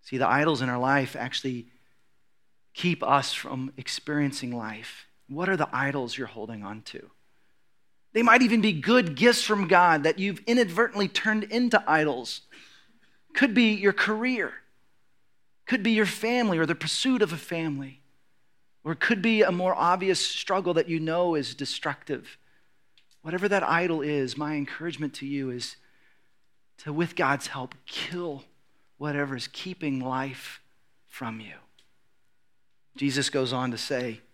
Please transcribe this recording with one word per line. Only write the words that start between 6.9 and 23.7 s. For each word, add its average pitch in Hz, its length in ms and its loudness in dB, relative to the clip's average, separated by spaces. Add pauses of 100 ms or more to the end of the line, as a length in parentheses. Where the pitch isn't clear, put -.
They 220 80 4
might 240 220 8
even 226 180 4
be 214 100 6
good 170 440 4
gifts 240 260 6
from 202 260 0
God 175 360 6
that 160 160 2
you've 196 260 -2
inadvertently 220 600 2
turned 214 380 -2
into 240 440 2
idols. 147 520 0 (920)
Could 240 220 2
be 226 180 6
your 196 180 4
career. 214 720 -2 (1040)
Could 240 160 0
be 226 120 2
your 214 120 4
family 214 540 0
or 160 80 2
the 165 80 0
pursuit 214 480 0
of 165 100 -2
a 165 40 -6
family. 147 680 -6 (800)
Or 156 80 -6
it 156 80 -6
could 226 240 2
be 220 180 4
a 190 100 0
more 180 220 0
obvious 180 500 0
struggle 185 520 -2
that 165 120 0
you 165 120 -2
know 165 340 0
is 135 220 -4
destructive. - 840 -8 (880)
Whatever 180 240 -2
that 196 160 2
idol 165 400 0